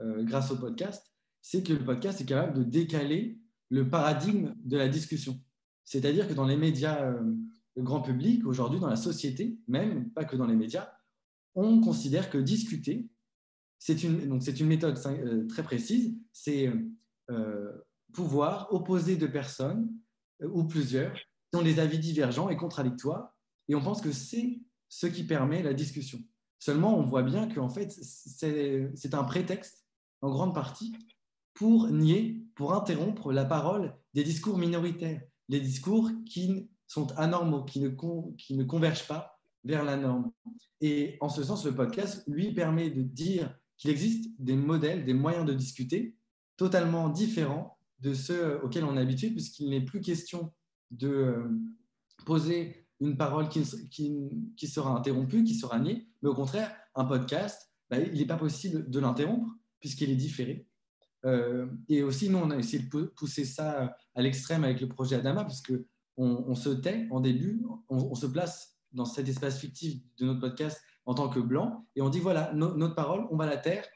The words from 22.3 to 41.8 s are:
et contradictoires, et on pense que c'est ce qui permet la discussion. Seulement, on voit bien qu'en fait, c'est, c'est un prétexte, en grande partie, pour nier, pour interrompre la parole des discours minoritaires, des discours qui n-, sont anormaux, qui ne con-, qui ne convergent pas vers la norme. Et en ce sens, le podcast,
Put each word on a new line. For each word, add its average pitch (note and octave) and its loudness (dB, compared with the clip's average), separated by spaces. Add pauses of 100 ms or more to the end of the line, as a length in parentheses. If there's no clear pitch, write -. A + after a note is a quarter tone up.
et F3 0
contradictoires, D3+ -4 (320)
et D3 2
on C#3+ 2
pense G#3 0
que D3+ -2
c'est A#3 -2 (280)
ce - -2
qui E3 -4
permet D#3 2
la C#3 0
discussion. C#3 -6 (400)
Seulement, F3 4
on D#3 4
voit C3 2
bien G3 0
qu'en C3 -2
fait, G3 -6
c'est, C#3 -4
c'est C3+ -8
un C#3 0
prétexte, F3+ -4 (360)
en C#3 -2
grande E3 0
partie, E3 -6 (600)
pour A3+ 6
nier, D#3+ 4
pour C#3+ 0
interrompre F3 0
la C3+ 4
parole D#3+ 0 (180)
des C#3+ 4
discours F3+ 0
minoritaires, E3+ 0 (260)
des C#3 0
discours F#3+ 2 (160)
qui F3+ -4
n-, F#3+ -2 (180)
sont C3+ -4
anormaux, D#3+ 2
qui C#3 -4
ne C#3 2
con-, E3 -6
qui - -6
ne C3+ 2
convergent D#3+ 0
pas D#3+ -10 (240)
vers D3 0
la C#3 0
norme. B2+ 0 (500)
Et D3 0
en D3 -2
ce C#3+ -4
sens, F#3+ -2
le C#3 -2
podcast, C3+ -2